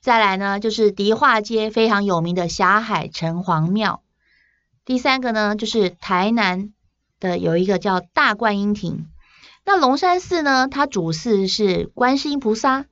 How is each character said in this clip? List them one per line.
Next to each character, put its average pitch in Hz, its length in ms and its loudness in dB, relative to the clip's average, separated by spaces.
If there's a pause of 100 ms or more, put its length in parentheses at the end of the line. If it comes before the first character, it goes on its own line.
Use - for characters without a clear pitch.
再 233 180 2
来 196 180 2
呢 196 220 -2
就 214 140 -2
是 214 180 4
迪 196 240 2
化 254 260 2
街 220 300 -2
非 226 180 2
常 202 160 2
有 180 160 2
名 175 140 -2
的 175 140 -2
霞 196 320 4
海 214 260 -4
城 165 380 -6
隍 165 240 0
庙， 202 340 -2 (840)
第 254 140 -2
三 262 220 0
个 247 100 -4
呢 214 240 0
就 214 100 -6
是 208 260 0
台 190 420 0
南 202 400 -2 (480)
的 180 180 -2
有 170 180 0
一 180 80 2
个 190 140 0
叫 185 220 -2
大 240 340 0
观 214 240 -2
音 202 160 0
亭。 170 320 -8 (580)
那 381 140 2
龙 277 200 2
山 359 200 2
寺 349 240 -2
呢， 269 240 2
它 277 200 -2
主 175 260 -2
祀 190 340 0
是 185 480 0
观 262 240 2
世 294 120 -4
音 285 100 -4
菩 220 160 0
萨 269 360 -2